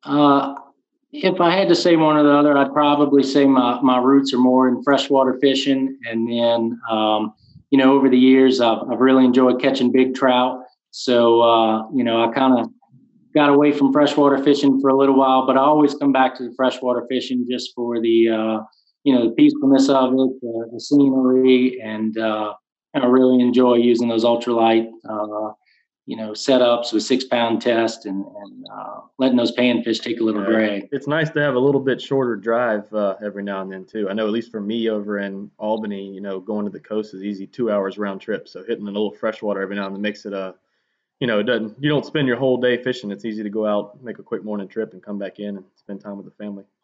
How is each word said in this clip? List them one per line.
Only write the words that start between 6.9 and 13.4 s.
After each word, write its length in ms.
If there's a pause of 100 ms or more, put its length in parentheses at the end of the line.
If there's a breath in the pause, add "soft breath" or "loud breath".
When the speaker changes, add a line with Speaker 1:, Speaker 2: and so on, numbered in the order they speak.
Speaker 1:
you 80
know, 140
over 160
the 100
years, 440
I've, 280
I've 120
really 240
enjoyed 360
catching 300
big 240
trout. 480 (280 loud breath)
So, 500
uh, 520
you 120
know, 180
I 100
kinda 300 (720)
got 140